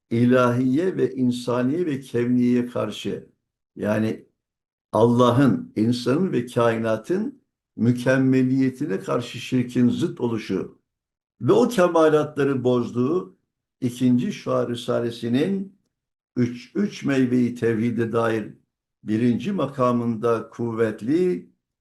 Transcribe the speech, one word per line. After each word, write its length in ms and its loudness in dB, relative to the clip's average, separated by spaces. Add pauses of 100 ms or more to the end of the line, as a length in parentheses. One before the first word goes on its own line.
(100)
ilahiye 840 2
ve 180 0
insaniye 720 -2
ve 140 -4
kevniye 640 0
karşı, 640 -8 (460)
yani 500 -2 (680)
Allah'ın, 840 4
insanın 560 0
ve 140 -2
kainatın 960 -2 (340)
mükemmeliyetine 1200 2
karşı 380 -6
şirkin 500 0
zıt 320 -4
oluşu 580 -4 (600)
ve 120 2
o 160 4
kemalatları 960 2
bozduğu 720 -2 (440)
ikinci 520 0
Şua 360 -4
Risalesi'nin 1120 -4 (580)
üç, 380 -4
üç 300 -4
meyveyi 500 0
tevhide 580 -2
dair 420 -2 (480)
birinci 500 0
makamında 1000 -2
kuvvetli 1000 -2 (300)